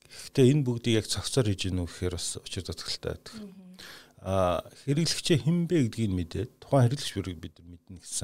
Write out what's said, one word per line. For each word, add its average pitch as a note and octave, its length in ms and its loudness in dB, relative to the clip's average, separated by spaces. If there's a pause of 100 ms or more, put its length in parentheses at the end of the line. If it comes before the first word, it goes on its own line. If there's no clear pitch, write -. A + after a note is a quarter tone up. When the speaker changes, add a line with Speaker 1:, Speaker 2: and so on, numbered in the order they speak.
Speaker 1:
гэхдээ - 460 2
энэ D3 160 4
бүгдийг A#2 340 0
яг - 80 -4
цогцоор G#2+ 400 0
хийж F#2+ 240 0
гинүү F2+ 160 -2
гэхээр F2 300 -6
бас - 240 -6
учир - 240 -10
татгалтай - 500 -8
байдаг. - 240 -18
Speaker 2:
Мгм. F#3+ 240 -16 (640)
Speaker 1:
А, F#2+ 400 2 (240)
хэрэглэгчээ D3 560 2
хэн E3+ 240 2
бэ D#3 160 4
гэдгийг A2 240 -2
нь F#2 80 0
мэдээд F2+ 400 -4
тухайн A#2+ 320 4
хэрэглэгч - 240 -6
бүрийг F2+ 240 -4
бид E2+ 240 -16
нар E2+ 160 -18
мэднэ F2+ 240 -18
гэсэн - 220 -8